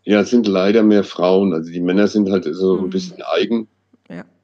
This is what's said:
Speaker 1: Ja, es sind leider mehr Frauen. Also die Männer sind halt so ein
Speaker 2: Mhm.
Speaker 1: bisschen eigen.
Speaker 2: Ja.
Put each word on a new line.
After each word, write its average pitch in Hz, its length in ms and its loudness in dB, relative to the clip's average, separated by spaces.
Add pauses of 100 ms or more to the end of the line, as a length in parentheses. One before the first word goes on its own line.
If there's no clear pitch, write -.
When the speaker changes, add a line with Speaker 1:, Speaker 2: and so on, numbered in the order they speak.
Speaker 1:
Ja, 104 180 2
es 95 100 -2
sind 120 160 4
leider 101 360 2
mehr 104 200 4
Frauen. 92 500 0
Also 80 180 -6
die 87 100 -8
Männer 92 260 2
sind 98 220 0
halt 95 160 -2
so 92 320 0
ein 95 80 -4
Speaker 2:
Mhm. 90 40 -6
Speaker 1:
bisschen 92 320 -8
eigen. 107 460 -4 (420)
Speaker 2:
Ja. 87 160 -16 (180)